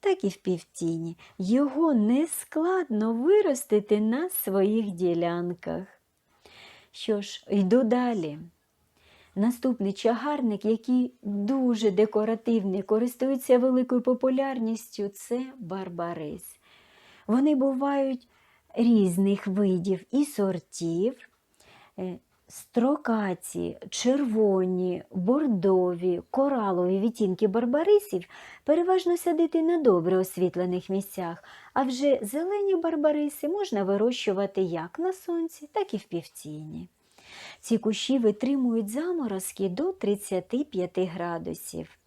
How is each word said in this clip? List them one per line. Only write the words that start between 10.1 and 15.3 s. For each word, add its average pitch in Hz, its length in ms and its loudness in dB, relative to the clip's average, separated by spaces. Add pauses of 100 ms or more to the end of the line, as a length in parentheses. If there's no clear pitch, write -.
який 247 580 0
дуже 214 680 0
декоративний, 214 920 0
користується 247 760 2
великою 254 420 2
популярністю, 247 1080 -2
це 240 380 -8 (120)